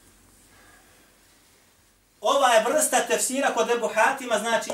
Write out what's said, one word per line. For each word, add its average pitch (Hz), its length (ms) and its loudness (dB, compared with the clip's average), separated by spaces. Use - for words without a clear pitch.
Ova 269 260 2
je 226 220 4
vrsta 277 380 0
tefsira 254 460 -2
kod 233 160 -2
Ebu - 260 -2
Hatima, 233 440 0
znači 220 340 -2